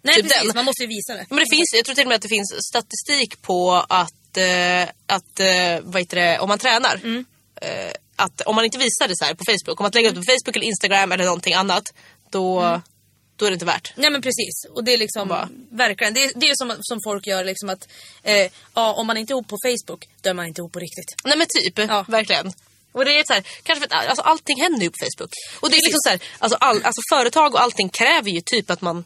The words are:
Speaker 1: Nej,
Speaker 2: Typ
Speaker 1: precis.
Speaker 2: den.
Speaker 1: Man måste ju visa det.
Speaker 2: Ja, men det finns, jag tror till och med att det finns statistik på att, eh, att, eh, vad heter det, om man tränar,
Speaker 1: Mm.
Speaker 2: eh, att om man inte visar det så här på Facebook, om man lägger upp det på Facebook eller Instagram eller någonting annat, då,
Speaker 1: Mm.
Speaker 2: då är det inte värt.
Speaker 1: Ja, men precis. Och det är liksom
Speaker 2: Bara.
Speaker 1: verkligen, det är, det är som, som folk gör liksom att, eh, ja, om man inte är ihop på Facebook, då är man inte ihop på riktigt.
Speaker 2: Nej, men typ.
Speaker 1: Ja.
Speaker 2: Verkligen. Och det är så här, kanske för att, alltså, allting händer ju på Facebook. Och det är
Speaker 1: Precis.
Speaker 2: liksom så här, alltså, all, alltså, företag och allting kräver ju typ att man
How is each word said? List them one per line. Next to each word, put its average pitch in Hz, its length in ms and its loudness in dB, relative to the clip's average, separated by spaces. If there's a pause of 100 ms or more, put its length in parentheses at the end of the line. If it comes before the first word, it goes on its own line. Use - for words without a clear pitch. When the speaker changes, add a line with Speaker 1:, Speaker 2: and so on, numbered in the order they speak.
Speaker 1:
Nej, 294 120 4
Speaker 2:
Typ 214 100 6
Speaker 1:
precis. 247 220 4
Speaker 2:
den. 220 80 0
Speaker 1:
Man 240 100 0
måste 262 180 -2
ju 233 60 -6
visa 220 260 -8
det. 196 140 -12
Speaker 2:
Ja, 277 60 -6
men 311 140 4
det 302 80 4
finns, 330 180 2
jag 233 100 4
tror 269 100 -6
till 277 100 2
och 254 40 0
med 233 80 4
att 202 60 -2
det 214 60 -12
finns 202 260 -2 (140)
statistik 240 720 -4
på 180 300 2 (160)
att, - 480 -2
eh, 180 460 2 (240)
att, - 340 -4
eh, 180 420 4
vad 180 200 -4
heter 175 140 -6
det, 170 220 4
om 190 100 -2
man 208 100 2
tränar, 240 380 2
Speaker 1:
Mm. 233 280 -6 (380)
Speaker 2:
eh, 95 300 -8 (240)
att 190 240 -2
om 214 160 0
man 226 80 4
inte 226 140 -4
visar 254 300 0
det 180 80 -2
så - 80 -4
här 151 100 -2
på 180 100 -12
Facebook, 196 360 -2
om 202 40 0
man 202 100 2
lägger 226 140 4
upp 180 60 0
det 175 60 -6
på 254 120 2
Facebook 254 240 0
eller 220 100 -2
Instagram 196 460 2
eller 180 120 0
någonting 180 300 0
annat, 190 300 2 (460)
då, 185 300 0
Speaker 1:
Mm. 175 200 0 (560)
Speaker 2:
då 208 100 -2
är 202 40 2
det 190 40 -2
inte 170 120 -6
värt. - 300 -2
Speaker 1:
Ja, 294 140 2
men 277 120 -4
precis. 240 480 -4
Och 240 140 -8
det 240 80 2
är 233 60 2
liksom 214 300 -4
Speaker 2:
Bara. 180 200 -4 (220)
Speaker 1:
verkligen, 220 440 0
det 269 100 2
är, 269 100 -2
det 285 160 2
är 277 60 2
som, 240 240 -4
som 220 240 -6
folk 202 220 -6
gör 190 180 -2
liksom 190 260 -6
att, 190 180 -8 (340)
eh, 196 280 4 (240)
ja, 226 180 2
om 226 140 -4
man 226 100 0
inte 220 160 -6
är - 20 0
ihop 247 140 -4
på 208 80 -8 (100)
Facebook, 226 420 -4 (140)
då 190 80 0
är 185 40 -2
man 175 120 -6
inte 165 140 -12
ihop 175 120 -12
på 175 60 -10
riktigt. 175 360 -14 (100)
Speaker 2:
Nej, 277 140 2
men 330 80 2
typ. - 320 -4
Speaker 1:
Ja. 214 300 0
Speaker 2:
Verkligen. 202 440 0 (400)
Och 254 120 0
det 294 140 4
är 302 80 2
så 269 60 0
här, 196 100 2 (200)
kanske 294 260 -2
för - 80 -2
att, - 120 0
alltså, - 140 0
allting 302 400 0
händer 320 200 0
ju 170 80 0
på - 140 -20
Facebook. - 260 -8 (300)
Och 311 100 0
det 320 60 4
är 320 40 6
Speaker 1:
Precis. 320 60 2
Speaker 2:
liksom 302 180 2
så 254 60 4
här, 185 100 0 (180)
alltså, 226 220 2
all, 240 220 4
alltså, 233 180 0 (100)
företag 285 440 4
och - 80 4
allting 220 260 0
kräver 254 420 2
ju 170 100 -2
typ 214 300 -2
att 175 100 -2
man 175 260 -4